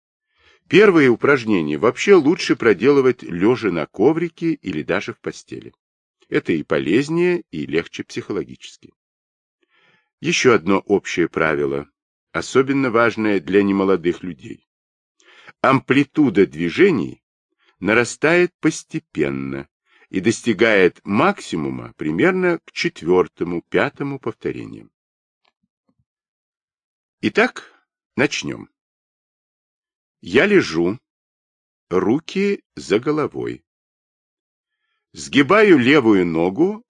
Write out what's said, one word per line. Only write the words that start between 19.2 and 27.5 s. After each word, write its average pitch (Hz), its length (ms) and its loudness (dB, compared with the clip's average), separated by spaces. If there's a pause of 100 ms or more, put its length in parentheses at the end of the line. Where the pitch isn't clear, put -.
и 95 80 -4
достигает 98 840 2
максимума 80 880 -4
примерно 170 680 -2
к - 140 -20
четвёртому, 87 880 -2
пятому 139 580 -6
повторениям. 55 720 -12 (2250)
Итак, - 680 -4 (300)